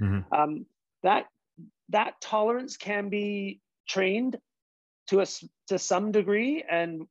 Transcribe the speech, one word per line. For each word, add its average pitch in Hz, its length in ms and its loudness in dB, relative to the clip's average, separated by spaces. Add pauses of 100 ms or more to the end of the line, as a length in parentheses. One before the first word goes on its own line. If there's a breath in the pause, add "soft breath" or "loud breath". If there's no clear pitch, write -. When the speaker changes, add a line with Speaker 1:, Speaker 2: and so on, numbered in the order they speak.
Speaker 1:
Mm-hmm. 98 320 0
Speaker 2:
Um, 151 340 0 (360)
that, 185 240 2 (640)
that 208 300 0
tolerance 233 560 0
can 202 320 -4
be 202 520 -4 (280)
trained 202 500 0 (720)
to 196 120 6
a - 20 6
s-, - 220 -6 (240)
to 190 100 0
some 202 320 0
degree, 214 580 2
and 170 420 0